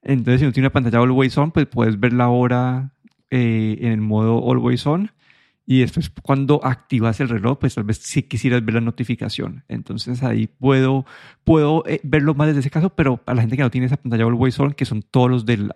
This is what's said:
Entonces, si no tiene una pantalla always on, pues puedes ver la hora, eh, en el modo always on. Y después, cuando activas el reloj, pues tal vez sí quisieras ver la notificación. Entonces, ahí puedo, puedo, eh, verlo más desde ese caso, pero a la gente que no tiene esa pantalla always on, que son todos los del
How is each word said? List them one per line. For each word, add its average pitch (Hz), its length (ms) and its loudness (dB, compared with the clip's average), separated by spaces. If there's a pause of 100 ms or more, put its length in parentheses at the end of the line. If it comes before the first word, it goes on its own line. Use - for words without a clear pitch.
Entonces, 127 380 2
si 147 60 2
no 123 60 0
tiene 131 140 0
una 131 60 0
pantalla 120 260 2
always 127 400 2
on, 147 120 2
pues 151 160 0
puedes 113 340 0
ver 104 120 2
la 123 160 2
hora, 123 680 0 (360)
eh, 113 500 0
en 117 120 0
el 107 80 0
modo 110 500 0
always 123 360 0
on. 175 260 -2 (540)
Y 131 140 4
después, - 300 -2 (120)
cuando 139 420 0
activas 117 560 -2
el 135 80 -2
reloj, 117 300 -2
pues - 160 -2
tal 110 100 -6
vez 104 140 -4
sí - 260 -4
quisieras 123 400 -2
ver 107 100 -2
la 117 60 2
notificación. 117 880 -6
Entonces, 120 540 -8
ahí 110 240 -2
puedo, 135 580 0 (400)
puedo, 156 420 4
eh, 151 160 -4
verlo 147 320 0
más 151 140 0
desde 143 120 2
ese 131 100 -4
caso, 175 200 0
pero 135 360 0
a 123 80 -2
la 120 80 2
gente 113 140 0
que 143 60 0
no 123 80 2
tiene 127 160 -2
esa 139 120 0
pantalla 113 260 0
always 120 340 0
on, 143 140 0
que 143 120 -4
son 110 180 -6
todos 123 280 2
los 123 140 0
del 104 320 -2